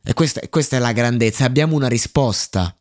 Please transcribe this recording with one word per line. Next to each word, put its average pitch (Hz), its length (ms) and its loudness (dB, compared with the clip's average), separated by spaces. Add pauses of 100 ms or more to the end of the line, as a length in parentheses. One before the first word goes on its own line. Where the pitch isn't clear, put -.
E - 140 -2
questa, - 340 0
questa 143 280 0
è - 20 2
la 120 140 0
grandezza, 120 520 2
abbiamo 147 300 2
una 135 140 0
risposta. 113 920 -2